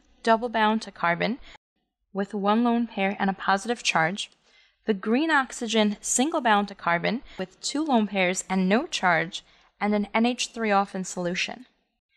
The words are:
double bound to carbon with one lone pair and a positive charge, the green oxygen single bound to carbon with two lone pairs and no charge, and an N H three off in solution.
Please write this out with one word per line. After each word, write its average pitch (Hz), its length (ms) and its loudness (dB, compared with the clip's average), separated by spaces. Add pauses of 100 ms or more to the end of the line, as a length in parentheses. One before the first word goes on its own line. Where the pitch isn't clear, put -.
(240)
double 226 260 2
bound 220 340 2
to 196 80 -12
carbon 175 480 0 (760)
with 196 200 -4
one 208 300 2
lone 233 240 2
pair 196 320 -2
and 196 100 0
a 190 40 0
positive 196 500 -2
charge, 170 480 0 (540)
the 220 80 0
green 233 360 0
oxygen 226 680 0
single 311 420 0
bound 208 260 4
to 202 80 -14
carbon 175 460 -2 (160)
with - 220 -8
two - 240 -4
lone 240 240 2
pairs 190 420 0
and 190 200 2
no 233 160 2
charge, 170 580 -2 (360)
and 208 140 0
an 208 200 0
N 226 120 2
H 247 220 -2
three 226 240 -4
off 196 240 2
in 190 80 -6
solution. 180 640 -6 (500)